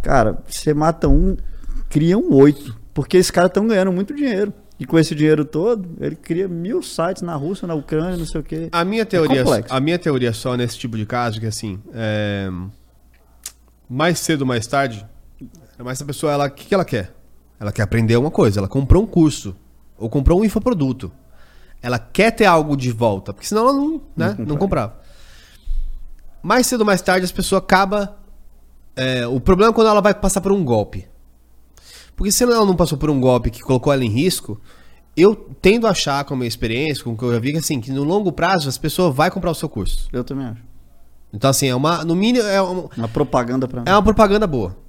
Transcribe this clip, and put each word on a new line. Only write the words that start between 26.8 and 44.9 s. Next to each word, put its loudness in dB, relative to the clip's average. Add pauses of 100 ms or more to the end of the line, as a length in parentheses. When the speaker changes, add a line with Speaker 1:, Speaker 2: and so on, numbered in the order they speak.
Speaker 2:
ou 2
mais 2
tarde, 0
as -6
pessoas 0
acabam, 2 (880)
é, -2
o -2
problema 4
é -2
quando 4
ela 4
vai 4
passar 0
por 0
um 2
golpe. -2 (1080)
Porque -2
se 2
ela 4
não 2
passou 2
por 0
um 2
golpe 2
que -16
colocou 0
ela 0
em 0
risco, -2 (560)
eu 6 (260)
tendo 4
a 4
achar, -2
com -8
a -4
minha -2
experiência, -4
com -6
o -8
que -8
eu 0
já 0
vi, -2
que -4
assim, -4
que -10
no -2
longo 0
prazo 0
as -6
pessoas 0
vão 2
comprar -4
o -4
seu -8
curso. -2
Speaker 1:
Eu -4
também -8
acho. -12 (720)
Speaker 2:
Então, 0
assim, 0
é 0
uma, 0
no 0
mínimo, 2
é 2
uma -4
Speaker 1:
Uma -4
propaganda -2
pra -8
mim. -2
Speaker 2:
é 4
uma 6
propaganda 4
boa. -4 (140)